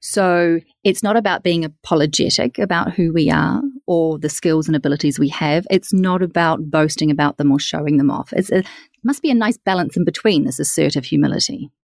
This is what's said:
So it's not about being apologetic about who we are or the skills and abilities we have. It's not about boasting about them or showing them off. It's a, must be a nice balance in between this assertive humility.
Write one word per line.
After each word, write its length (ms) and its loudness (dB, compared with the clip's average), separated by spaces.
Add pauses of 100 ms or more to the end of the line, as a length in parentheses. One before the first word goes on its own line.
So 600 2 (240)
it's 200 0
not 140 2
about 260 -2
being 220 0
apologetic 920 -2
about 340 -2
who 200 0
we 160 2
are 320 2 (240)
or 340 0
the 100 -4
skills 380 0
and 80 0
abilities 440 0
we 100 2
have. 400 -2
It's 240 0
not 280 0
about 480 0
boasting 420 0
about 260 0
them 140 2
or 80 4
showing 380 -2
them 140 4
off. 220 -6
It's 180 -2
a, 120 2 (400)
must 180 -2
be 100 0
a 40 2
nice 220 0
balance 400 -2
in 80 2
between 400 0
this 140 -4
assertive 460 0
humility. 680 -2 (120)